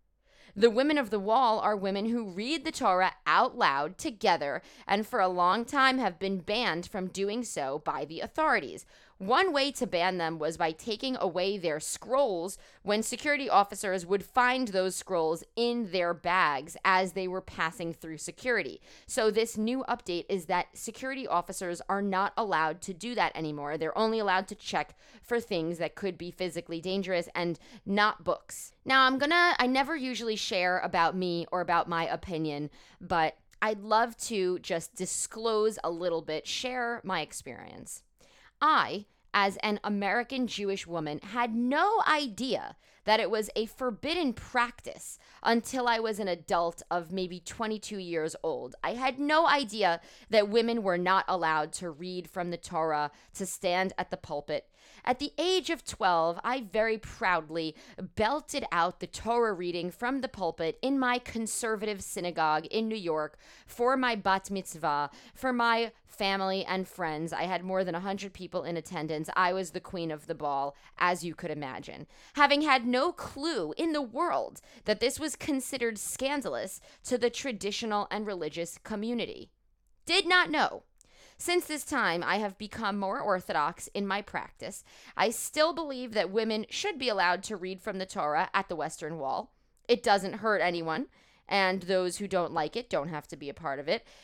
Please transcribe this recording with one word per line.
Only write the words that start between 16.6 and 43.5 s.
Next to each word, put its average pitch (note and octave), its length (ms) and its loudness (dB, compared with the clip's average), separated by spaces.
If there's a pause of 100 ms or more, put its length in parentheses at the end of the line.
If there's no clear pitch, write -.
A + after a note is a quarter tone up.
as F#3 260 4
they F#3 160 -4
were F#3 140 -4
passing E3 500 -4
through D#3+ 240 -12
security. F3 640 -2 (260)
So A3 240 2
this A3 280 0
new A#3+ 280 0
update F3+ 440 -4
is F3+ 160 0
that F3 260 0
security C4 540 -8
officers F3 600 -2
are G3 140 0
not G3 340 0
allowed E3+ 460 2
to F#3+ 140 -8
do A3+ 200 -8
that F3+ 220 2
anymore. D3+ 400 -4
They're D#3+ 200 -2
only A3 240 2
allowed F#3+ 280 2
to G#3 60 -12
check - 420 -4 (260)
for A#3+ 160 -2
things F3 380 -2
that D#3+ 180 -4
could F#3 220 -6
be F3 140 -10
physically E3+ 500 -6
dangerous F#3 540 -2
and E3+ 240 -2 (260)
not G#3 400 2
books. - 480 -4 (140)
Now, C4+ 160 6
I'm C4 160 6
gonna, E4+ 400 6
I B3 80 4
never C4 280 2
usually A#3 420 -2
share F3+ 420 2
about F3 360 4
me F3 380 0
or F3+ 80 0
about E3+ 300 2
my E3 160 2
opinion, D#3 640 -4 (320)
but E3+ 340 2 (240)
I'd G#3+ 220 0
love A3+ 340 2 (120)
to F#3 320 0
just E3 340 -4
disclose A3 920 0
a E3 60 0
little E3+ 320 -2
bit, D#3 240 -4
share B3 580 -4
my F#3 160 0
experience. - 800 -12 (600)
I, G#3 440 2 (260)
as G3+ 300 2
an G#3+ 200 0
American G#3 640 0
Jewish G3 400 -4
woman, D#3+ 360 -4
had A3+ 320 -2
no D#4 520 2
idea A#3 680 0 (280)
that G#3+ 140 6
it G3 120 2
was G#3+ 260 0